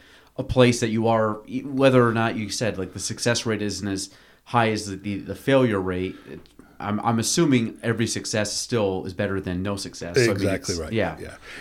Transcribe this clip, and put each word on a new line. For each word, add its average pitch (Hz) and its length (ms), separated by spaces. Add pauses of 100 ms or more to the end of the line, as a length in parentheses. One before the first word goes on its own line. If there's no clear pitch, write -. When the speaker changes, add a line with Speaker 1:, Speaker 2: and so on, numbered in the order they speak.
(360)
Speaker 1:
a 127 80
place 123 340
that 113 120
you 110 180
are, 110 400
e-, 127 140
whether 131 440
or 113 60
not 113 240
you 107 140
said, 104 280
like, 95 140
the 95 80
success - 440
rate 107 160
isn't 101 280
as 95 220 (340)
high 117 260
as 98 160
the, 98 80
the, 101 220
the - 180
failure 127 460
rate. 92 340 (160)
It, 71 100 (400)
I'm, 104 200
I'm 117 180
assuming 120 640
every 113 240
success 104 500
still 98 480
is 95 80
better 98 280
than 92 240
no 101 100
success. 90 400
So, 127 80
I 117 40
mean, 101 100
Speaker 2:
Exactly 95 380
Speaker 1:
it's 82 60
Speaker 2:
right. 80 120
Speaker 1:
Yeah. 90 280
Speaker 2:
Yeah. - 140 (260)